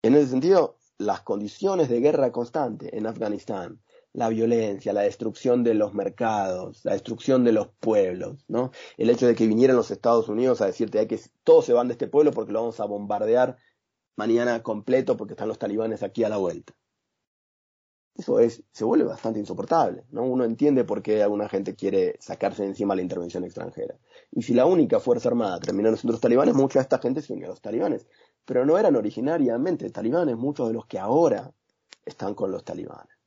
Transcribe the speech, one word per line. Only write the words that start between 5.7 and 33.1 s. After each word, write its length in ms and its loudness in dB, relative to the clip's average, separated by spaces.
los 220 0
mercados, 920 -4
la 80 -2
destrucción 500 0
de 80 6
los 180 2
pueblos, 680 0
¿no? 240 -4
El 120 0
hecho 160 4
de 80 6
que 140 2
vinieran 280 6
los 140 2
Estados 400 2
Unidos 320 0
a 60 2
decirte, 320 -2
"Hay 80 0
que, 120 -6
todos 220 8
se 80 0
van 140 2
de 60 -4
este 140 -6
pueblo 240 4
porque 200 -6
lo 80 -2
vamos 200 -6
a 60 -4
bombardear 720 0
mañana 460 0
completo 560 0
porque 160 -10
están 140 -8
los 100 -6
talibanes 460 -4
aquí 200 -2
a 60 0
la 80 -4
vuelta". 360 -6
Eso 240 -2
es, 220 2
se 140 -8
vuelve 200 2
bastante 340 -6
insoportable, 720 -2
¿no? 100 -6
Uno 220 0
entiende 400 2
por 180 -4
qué 220 0
alguna 260 0
gente 260 -4
quiere 440 0
sacarse 420 -6
de 80 -2
encima 260 -2
la 60 -2
intervención 420 -6
extranjera. 520 -12
Y 120 -6
si 100 -2
la 140 6
única 320 4
fuerza 300 0
armada 300 -2
terminaron 380 0
siendo 140 -2
los 100 -2
talibanes, 320 4
mucha 240 2
de 60 4
esta 160 0
gente 240 -2
se 100 -10
unió 140 -12
a 20 -12
los 120 -14
talibanes. 440 -4
Pero 220 0
no 100 4
eran 180 4
originariamente 920 -2
talibanes 480 -2
muchos 300 -4
de 80 -2
los 100 -8
que 140 -10
ahora 520 0
están 300 -10
con 160 -4
los 120 -8
talibanes. 640 -14